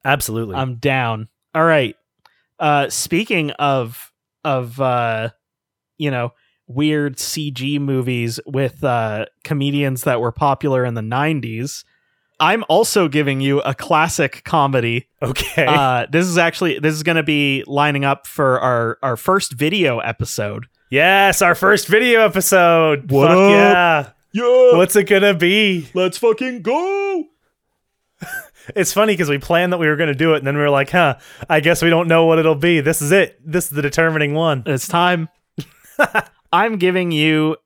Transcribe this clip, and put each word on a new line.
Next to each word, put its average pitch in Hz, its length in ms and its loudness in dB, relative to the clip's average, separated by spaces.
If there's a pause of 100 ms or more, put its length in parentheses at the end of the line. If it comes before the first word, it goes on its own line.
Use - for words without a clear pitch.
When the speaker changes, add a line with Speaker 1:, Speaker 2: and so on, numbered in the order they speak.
Speaker 1:
Absolutely. 113 520 -4
Speaker 2:
I'm 131 180 -4
down. 117 540 -4 (260)
All 160 100 2
right. 151 320 2 (640)
Uh, 147 320 0
speaking 170 600 -4
of, 131 600 -6 (320)
of, 127 340 -6
uh, 117 520 -2 (680)
you 147 140 -4
know, 120 240 -6 (320)
weird 147 520 -2
C 151 320 -8
G 135 280 -6
movies 123 680 -4
with, 139 400 -6
uh, 113 400 -2 (180)
comedians 139 600 -2
that 123 160 -2
were 117 120 -2
popular 139 520 0
in 123 80 -4
the 117 100 -6
nineties, 123 840 -6 (540)
I'm 196 280 2
also 190 400 2
giving 139 320 -2
you 139 220 0
a 135 120 -2
classic - 720 -2
comedy. 127 640 -2 (120)
Speaker 1:
Okay. 135 460 -4
Speaker 2:
Uh, 135 440 2
this 165 160 0
is 175 120 -2
actually, 170 400 0
this 156 160 0
is 151 80 -8
gonna 165 220 0
be 143 420 -2
lining 143 380 0
up 139 220 -2
for 127 340 0
our, 117 420 -2
our 127 140 -2
first 190 380 -2
video 147 440 0
episode. 110 680 -8 (240)
Speaker 1:
Yes, 190 520 2
our 175 140 4
first 196 320 0
video 226 320 4
episode. 170 920 2
Speaker 2:
What 139 180 4
Speaker 1:
Fuck 170 100 6
Speaker 2:
up? 196 120 6
Speaker 1:
yeah. 180 580 4 (240)
Speaker 2:
Yeah. 247 440 6
Speaker 1:
What's 180 180 2
it 202 100 4
gonna 196 300 4
be? 180 600 0
Speaker 2:
Let's 180 240 -2
fucking 233 440 -2
go. 370 640 -4 (960)
Speaker 1:
<laughs> - 60 -18 (500)
It's 190 160 -2
funny 208 240 2
'cause 160 140 0
we 143 80 0
planned 175 340 0
that 180 60 -2
we 160 80 0
were 151 100 2
gonna 151 180 0
do 156 200 2
it, 147 40 2
and 131 80 -6
then 139 80 -2
we 147 60 -2
were 147 80 2
like, 139 220 2
"Huh, 165 260 2 (320)
I 156 120 2
guess 165 220 2
we 170 60 4
don't 170 180 2
know 165 200 4
what 160 120 4
it'll 160 160 2
be." 165 280 0
This 156 180 0
is 147 120 0
it. 190 300 2
This 160 220 -4
is - 60 -10
the 143 100 -6
determining 151 540 0
one. 156 320 0
Speaker 2:
It's 139 200 -4
time. 175 440 0 (680)
<laughs> - 540 -4
I'm 214 240 0
giving 180 340 0
you, 156 560 0